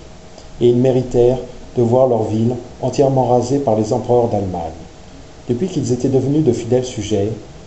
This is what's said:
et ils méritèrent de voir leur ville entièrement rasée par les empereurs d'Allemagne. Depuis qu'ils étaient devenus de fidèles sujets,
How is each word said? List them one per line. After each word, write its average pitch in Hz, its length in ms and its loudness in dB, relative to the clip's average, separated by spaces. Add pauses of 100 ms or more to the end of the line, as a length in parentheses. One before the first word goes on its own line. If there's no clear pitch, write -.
(600)
et 120 80 6
ils 120 80 4
méritèrent 123 600 2 (360)
de 123 80 2
voir 127 240 4
leur 113 160 0
ville 110 320 0 (260)
entièrement 131 440 2
rasée 123 340 2
par 139 160 0
les 107 160 0
empereurs 120 380 2
d'Allemagne. 87 420 -4 (800)
Depuis 131 180 -2
qu'ils 123 240 -4
étaient 123 160 0
devenus 135 380 2
de 120 80 4
fidèles 123 320 0
sujets, 101 420 -2 (400)